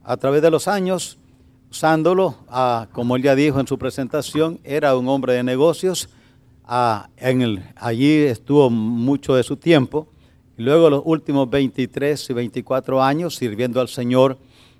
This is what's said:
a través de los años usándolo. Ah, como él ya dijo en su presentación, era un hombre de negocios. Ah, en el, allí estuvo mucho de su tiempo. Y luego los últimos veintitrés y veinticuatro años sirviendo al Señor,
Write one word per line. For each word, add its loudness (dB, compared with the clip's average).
a -6
través 0
de 4
los 0
años -4
usándolo. 0
Ah, -2
como -2
él -2
ya 4
dijo 2
en -6
su -4
presentación, -4
era 0
un -2
hombre 0
de 0
negocios. 0
Ah, -2
en 0
el, -2
allí 0
estuvo 2
mucho 0
de 2
su -6
tiempo. 0
Y -8
luego 6
los 2
últimos 0
veintitrés -4
y -6
veinticuatro -4
años 0
sirviendo -4
al -2
Señor, 2